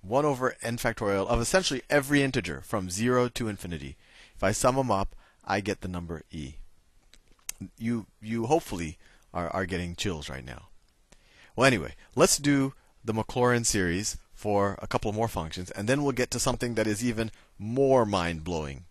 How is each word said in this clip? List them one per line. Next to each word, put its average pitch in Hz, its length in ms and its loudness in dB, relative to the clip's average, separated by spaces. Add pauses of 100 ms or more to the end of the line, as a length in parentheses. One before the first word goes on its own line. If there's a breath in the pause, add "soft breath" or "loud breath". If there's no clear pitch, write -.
One 127 240 2
over 127 360 0
n 117 160 -4
factorial 101 500 0
of 117 140 2
essentially 143 480 0
every 143 320 4
integer 92 400 -2
from 92 300 -4
zero 123 380 2
to 117 180 -4
infinity. 85 500 -8 (380 loud breath)
If - 80 -4
I 95 80 4
sum 127 260 4
'em 131 140 2
up, 98 240 2 (280 soft breath)
I 98 180 0
get 101 200 -2
the 95 60 -8
number 87 420 -8
e. 73 260 -10 (1200)
You, 113 300 -4 (140)
you 113 260 -4
hopefully 92 500 0 (360 soft breath)
are, 87 180 -2
are 95 140 -2
getting 87 300 -4
chills 78 340 -6
right 67 140 -10
now. 62 240 -16 (880 soft breath)
Well, 120 100 4
anyway, 101 300 4 (180 soft breath)
let's - 240 4
do 139 360 2 (320 soft breath)
the 110 80 -2
Maclaurin 120 520 2
series 92 520 0 (160)
for 101 480 0
a 104 60 -10
couple 110 260 -2
more 110 160 0
functions, 92 420 -6
and 101 160 -6
then 139 160 2
we'll 139 80 2
get 123 200 0
to 123 80 -4
something 123 340 0
that 110 140 2
is 107 180 0
even 113 260 0 (260 soft breath)
more 127 480 4
mind-blowing. 82 840 -2